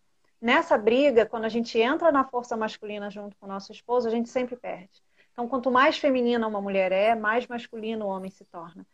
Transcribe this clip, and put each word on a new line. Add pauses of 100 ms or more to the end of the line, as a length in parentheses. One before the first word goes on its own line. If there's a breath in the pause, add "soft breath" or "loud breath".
(420)
Nessa
briga,
quando
a
gente
entra
na
força
masculina
junto
com
o
nosso
esposo,
a
gente
sempre
perde. (420)
Então,
quanto
mais
feminina
uma
mulher
é,
mais
masculino
o
homem
se
torna.